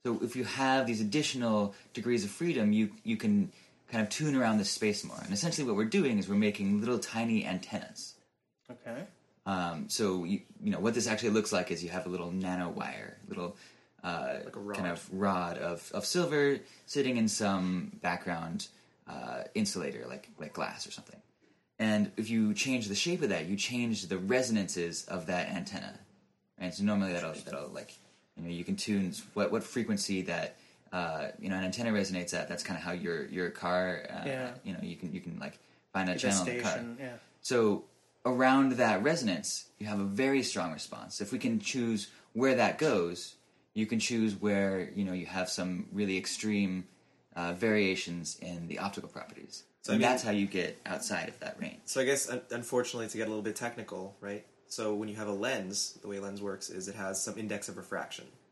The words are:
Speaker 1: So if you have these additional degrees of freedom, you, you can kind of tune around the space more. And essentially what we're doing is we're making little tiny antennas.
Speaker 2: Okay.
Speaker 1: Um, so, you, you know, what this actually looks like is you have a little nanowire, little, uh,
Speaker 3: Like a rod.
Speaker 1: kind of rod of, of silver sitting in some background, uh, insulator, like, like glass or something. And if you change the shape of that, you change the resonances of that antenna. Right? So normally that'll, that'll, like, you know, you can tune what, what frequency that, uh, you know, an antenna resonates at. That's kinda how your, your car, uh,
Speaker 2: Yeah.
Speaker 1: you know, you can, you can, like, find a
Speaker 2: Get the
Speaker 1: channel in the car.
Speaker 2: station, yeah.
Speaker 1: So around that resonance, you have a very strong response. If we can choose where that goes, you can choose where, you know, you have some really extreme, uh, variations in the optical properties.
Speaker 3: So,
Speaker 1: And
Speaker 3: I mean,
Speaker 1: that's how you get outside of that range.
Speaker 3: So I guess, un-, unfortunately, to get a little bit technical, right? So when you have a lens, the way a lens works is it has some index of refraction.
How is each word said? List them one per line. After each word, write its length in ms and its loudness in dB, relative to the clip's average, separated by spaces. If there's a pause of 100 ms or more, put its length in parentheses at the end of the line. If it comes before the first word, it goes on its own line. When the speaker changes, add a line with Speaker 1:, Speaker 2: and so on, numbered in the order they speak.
Speaker 1:
So 180 2
if 120 -2
you 100 0
have 420 2
these 160 0
additional 720 2 (180)
degrees 320 2
of 60 -4
freedom, 420 2
you, 180 4 (140)
you 140 0
can 340 4 (400)
kind 100 2
of 60 0
tune 260 0
around 240 6
the 60 2
space 400 0
more. 180 -10
And 100 -4
essentially 340 0
what 100 2
we're 80 4
doing 340 4
is 100 0
we're 80 2
making 440 4
little 180 2
tiny 480 0
antennas. 680 -6 (560)
Speaker 2:
Okay. 340 -10 (400)
Speaker 1:
Um, 440 -2
so, 360 2
you, 160 0 (200)
you 120 0
know, 80 0
what 140 2
this 120 0
actually 240 0
looks 220 4
like 180 2
is 140 -2
you 60 -4
have 160 -4
a 20 -6
little 240 -4
nanowire, 800 -4 (160)
little, 280 -6 (460)
uh, 420 -4
Speaker 3:
Like 120 -12
a 20 -10
rod. 180 -6
Speaker 1:
kind 120 -2
of 240 -6
rod 460 0
of, 360 -4
of 100 -2
silver 540 4 (280)
sitting 300 2
in 120 6
some 640 2 (100)
background, 640 -4 (420)
uh, 360 -8 (100)
insulator, 540 0
like, 200 -10 (100)
like 140 -10
glass 320 -4
or 60 -12
something. 300 -16 (580)
And 380 4
if 120 0
you 260 4
change 340 0
the 80 0
shape 260 2
of 60 4
that, 180 0
you 80 0
change 540 0
the 100 0
resonances 880 2
of 200 -6
that 240 0
antenna. 460 -6 (640)
Right? 140 -6
So 80 -2
normally 300 4
that'll, 220 -2 (100)
that'll, 240 -8
like, 240 -12 (440)
you 60 -10
know, 80 -6
you 140 -4
can 100 0
tune 380 0 (220)
what, 180 2
what 100 0
frequency 600 -2
that, 340 -4 (360)
uh, 360 -4 (100)
you 120 -6
know, 60 0
an 60 -2
antenna 300 -2
resonates 420 0
at. 140 -2
That's 160 -6
kinda 160 -6
how 120 -6
your, 340 -4
your 240 -2
car, 600 0
uh, 160 -8
Speaker 2:
Yeah. 240 -4 (140)
Speaker 1:
you 80 -6
know, 100 -6
you 140 -6
can, 160 -8
you 80 -6
can, 180 -10
like, 180 -10 (360)
find 160 0
a 60 2
Speaker 2:
Get 80 -4
the 80 2
Speaker 1:
channel 180 4
in 80 0
the 60 -2
car. 100 2
Speaker 2:
station, 260 -4
yeah. 140 -10 (300)
Speaker 1:
So 420 4 (400)
around 480 6
that 320 4
resonance, 640 2 (120)
you 80 -8
have 140 -2
a 40 0
very 380 4
strong 300 -2
response. 480 -10
If 100 -4
we 80 -2
can 220 2
choose 480 0 (240)
where 240 6
that 220 4
goes, 560 2 (400)
you 120 2
can 140 2
choose 340 2
where, 600 2
you 80 2
know, 80 -2
you 140 -4
have 220 -2
some 440 -2
really 260 0
extreme, 680 0 (500)
uh, 160 -2
variations 880 2
in 260 -8
the 140 -6
optical 300 -6
properties. 520 -14 (200)
Speaker 3:
So, 100 -2
Speaker 1:
And 100 6
Speaker 3:
I 40 6
mean, 60 6
Speaker 1:
that's 120 2
how 80 0
you 140 4
get 380 -2
outside 440 -4
of 100 -14
that 220 -10
range. 240 -8
Speaker 3:
So 160 -2
I 40 4
guess, 240 2
un-, 120 -4 (100)
unfortunately, 580 0
to 80 -8
get 100 0
a 40 -2
little 140 -2
bit 100 -2
technical, 680 -8
right? 240 -8 (220)
So 300 -2
when 120 -4
you 60 -8
have 140 -6
a 40 -2
lens, 720 -2
the 60 -12
way 80 -6
a 40 -6
lens 220 -8
works 280 -6
is 180 -8
it 80 -10
has 260 -4
some 160 -6
index 300 -6
of 80 -10
refraction. 480 -8 (280)